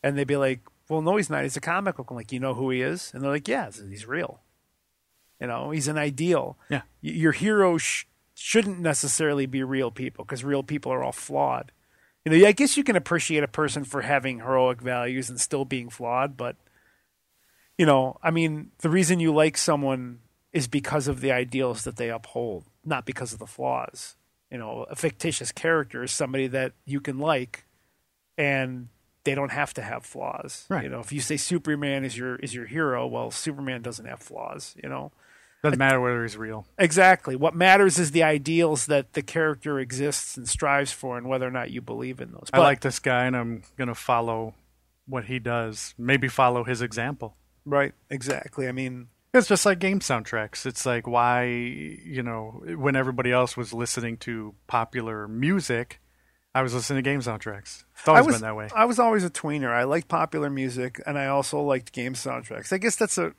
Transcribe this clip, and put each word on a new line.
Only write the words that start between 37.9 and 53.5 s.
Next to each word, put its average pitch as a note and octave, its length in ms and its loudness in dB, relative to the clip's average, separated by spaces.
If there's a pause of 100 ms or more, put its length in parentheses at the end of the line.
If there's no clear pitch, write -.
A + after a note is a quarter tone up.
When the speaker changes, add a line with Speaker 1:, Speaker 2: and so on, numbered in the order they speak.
Speaker 1:
is D#3+ 140 2
the E3 100 4
ideals D#3 640 2
that C#3+ 260 2
the D#3 80 -2
character D3+ 580 -2
exists C3 600 -4
and A#2+ 100 -10
strives C#3 420 0
for B2 280 -8
and B2 100 -10
whether C3 180 -2
or B2 40 -4
not B2+ 200 -6
you B2 120 -8
believe B2 380 -8
in A#2 120 -12
those. - 200 -16
Speaker 2:
I C3 40 6
Speaker 1:
But E3+ 60 10
Speaker 2:
like C#3 180 6
this C3 180 -2
guy, B2+ 280 2
and B2+ 100 0
I'm A#2 260 -6 (140)
gonna B2 180 -6
follow A2+ 600 -2 (520)
what B2+ 200 -6
he B2+ 120 -4
does, A#2 600 -4
maybe C3 300 4
follow B2 360 4
his A#2 160 -2
example. A#2+ 560 -6 (300)
Speaker 1:
Right, C#3+ 260 2 (160)
exactly. C3+ 600 -4
I B2+ 40 -6
mean B2+ 360 -8 (260)
Speaker 2:
It's B3 140 6
just G3 180 4
like F#3 140 4
game G3 200 2
soundtracks. A2+ 640 -2
It's C3 220 -6
like, A#2+ 200 0
why, B2 380 4
you B2 760 -6
know, A2+ 400 -8 (160)
when C#3 180 2
everybody B2+ 340 0
else B2 240 2